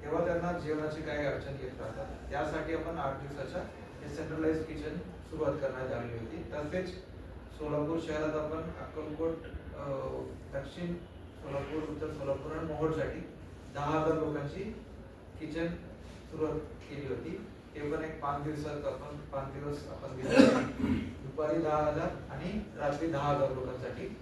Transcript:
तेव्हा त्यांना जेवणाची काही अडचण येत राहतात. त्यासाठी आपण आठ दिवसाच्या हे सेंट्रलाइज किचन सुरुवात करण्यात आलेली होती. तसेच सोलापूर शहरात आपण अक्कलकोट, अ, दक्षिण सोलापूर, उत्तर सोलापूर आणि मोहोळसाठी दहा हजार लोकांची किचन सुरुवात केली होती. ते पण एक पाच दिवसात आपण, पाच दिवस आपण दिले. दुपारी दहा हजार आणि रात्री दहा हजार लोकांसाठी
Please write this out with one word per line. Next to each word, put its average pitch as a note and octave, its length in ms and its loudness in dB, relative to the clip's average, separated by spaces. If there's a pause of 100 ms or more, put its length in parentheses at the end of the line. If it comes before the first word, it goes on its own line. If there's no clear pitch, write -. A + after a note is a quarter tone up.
तेव्हा E3 220 4
त्यांना E3+ 340 4
जेवणाची D3+ 420 0
काही D3 240 0
अडचण C3+ 360 0
येत B2 200 -6
राहतात. C3+ 500 -6
त्यासाठी D3+ 420 0
आपण D#3+ 240 0
आठ C3+ 240 0
दिवसाच्या C#3+ 400 -4 (400)
हे D3 140 -6
सेंट्रलाइज D#3 500 2
किचन D3+ 320 -4
सुरुवात D#3 560 0
करण्यात C3 400 0
आलेली A#2+ 240 -2
होती. - 260 -4 (100)
तसेच E3+ 420 0 (640)
सोलापूर D3+ 500 2
शहरात D#3 280 2
आपण D3+ 220 2
अक्कलकोट, D#3+ 760 -2 (420)
अ, C#3 120 -6 (720)
दक्षिण E3+ 360 -2 (480)
सोलापूर, D3 420 -2
उत्तर D#3 240 -2
सोलापूर C#3 440 0
आणि D#3+ 160 -2
मोहोळसाठी D3 520 2 (540)
दहा D3+ 260 4
हजार D#3+ 140 6
लोकांची D3+ 500 0 (760)
किचन D#3+ 280 0 (640)
सुरुवात D3+ 280 4
केली - 480 -6
होती. D#3 400 -2 (280)
ते D3 160 0
पण D#3 120 2
एक D#3+ 180 -4
पाच C#3+ 220 2
दिवसात D3 420 -2
आपण, C#3 320 -4
पाच C3+ 360 -4
दिवस C#3+ 340 -4
आपण C3+ 280 -6
दिले. C3 200 4 (920)
दुपारी D3+ 300 2
दहा D3+ 200 4
हजार D3+ 320 4 (200)
आणि F3 320 -2 (160)
रात्री D3 300 2
दहा C#3+ 280 4
हजार C3+ 140 6
लोकांसाठी B2+ 580 -2 (140)